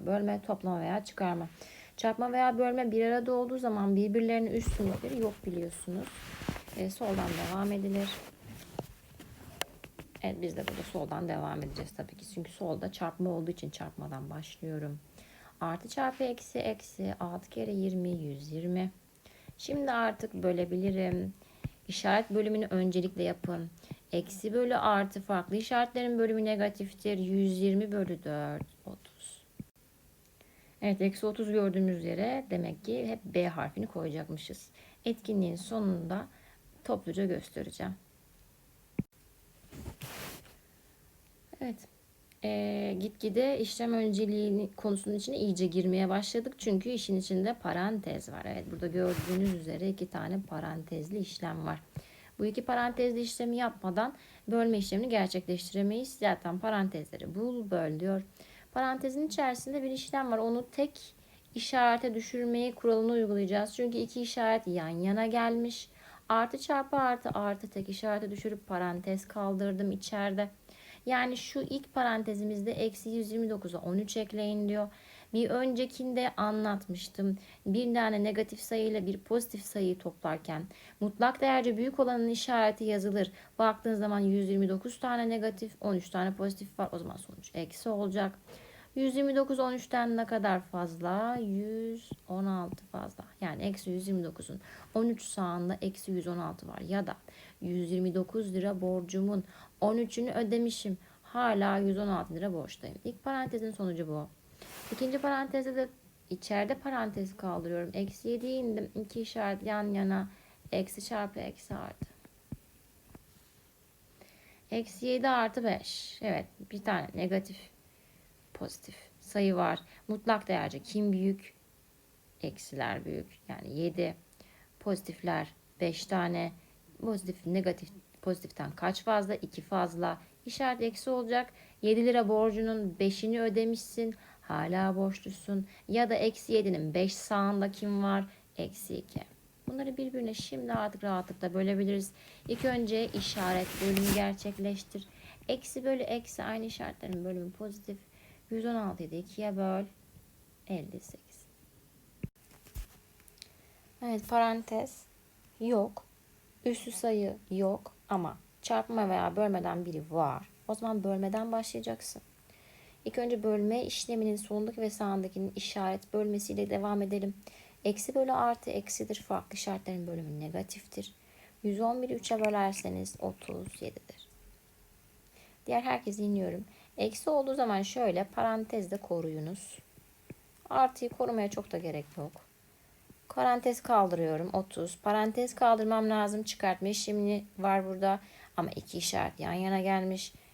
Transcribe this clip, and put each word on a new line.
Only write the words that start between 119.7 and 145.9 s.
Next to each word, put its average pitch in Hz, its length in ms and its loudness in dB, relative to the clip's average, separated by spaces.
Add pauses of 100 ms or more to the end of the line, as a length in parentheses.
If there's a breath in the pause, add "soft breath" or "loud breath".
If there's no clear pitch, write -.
Mutlak 214 400 0
değerce 165 300 0
kim 208 340 2
büyük? 190 420 2 (880)
Eksiler 123 640 -6
büyük. - 220 -6 (220)
Yani - 320 -8
yedi. 170 360 -2 (640 loud breath)
Pozitifler 175 760 -2 (260)
beş 170 260 0
tane. 175 460 0 (480 loud breath)
Pozitif, 190 460 -4
negatif, 180 420 0 (340)
pozitiften 165 480 -4
kaç 180 320 -2
fazla? 208 320 2
İki - 280 -8
fazla. 170 560 0 (280 loud breath)
İşaret 240 360 -2
eksi 226 280 -2
olacak. 247 420 0 (300 loud breath)
Yedi 220 240 6
lira 240 220 6
borcunun 220 680 4
beşini 220 420 2
ödemişsin. 226 760 0 (260 loud breath)
Hala 180 560 2
borçlusun. 196 720 -2 (220 loud breath)
Ya 226 220 4
da 220 40 2
eksi - 380 2
yedinin 175 420 4
beş 190 200 4
sağında 202 560 2
kim 202 320 0
var? 196 220 4 (320 loud breath)
Eksi - 380 -6
iki. - 260 -6 (480)
Bunları 262 280 -4
birbirine 254 380 -2
şimdi 240 380 -6
artık 208 320 -2
rahatlıkla 185 500 -2
bölebiliriz. 196 580 2 (360 loud breath)
İlk 240 160 -2
önce 226 440 2
işaret 185 580 0 (160)
bölümü 196 320 6
gerçekleştir. 202 920 -2 (400 loud breath)
Eksi 254 360 -4
bölü 262 180 2